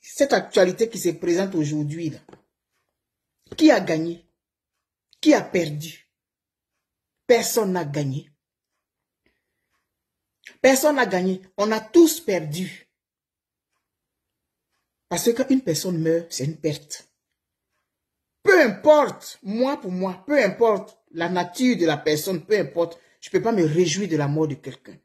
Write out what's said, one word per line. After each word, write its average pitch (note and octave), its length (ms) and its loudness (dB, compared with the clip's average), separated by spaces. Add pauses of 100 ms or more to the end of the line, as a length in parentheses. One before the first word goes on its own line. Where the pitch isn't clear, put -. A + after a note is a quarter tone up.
cette - 300 0
actualité G3 560 2
qui G3 100 -12
se F3 120 0
présente F3 440 -2
aujourd'hui, D3+ 540 -4
là, B2+ 100 -10 (1400)
qui D#4 160 2
a A3 100 2
gagné ? E3+ 440 -6 (960)
Qui D4+ 140 4
a G3+ 80 0
perdu ? D3+ 640 -6 (1200)
Personne A3 460 0
n'a F3 120 -4
gagné. C#3+ 460 -6 (2250)
Personne C4+ 340 4
n'a B3+ 80 2
gagné. F#3 380 -2 (160)
On G#3+ 120 0
a A3 100 -2
tous D#4+ 400 4
perdu. E3 680 -6 (2250)
Parce E3+ 140 -6
que A#3+ 80 4
quand C4 180 -2
une C4 100 4
personne F3 380 -4
meurt, E3 320 -2
c'est - 140 -8
une D#3 120 -6
perte. - 520 -10 (1300)
Peu F#4 200 6
importe, B3 800 2
moi B3 360 -2
pour F#3 120 -10
moi, F#3 360 -6
peu C#4+ 160 2
importe G3+ 560 0 (120)
la E3+ 180 -6
nature F#3 480 0
de E3+ 80 0
la D3+ 140 2
personne, D#3 480 -2
peu G#3 120 0
importe, E3+ 400 -4 (220)
je - 80 -20
peux F#3 140 0
pas A3+ 100 0
me F3+ 140 2
réjouir F3 420 0
de D#3+ 80 -2
la C#3+ 120 -2
mort D3+ 200 -2
de C#3 60 -6
quelqu'un. - 500 -18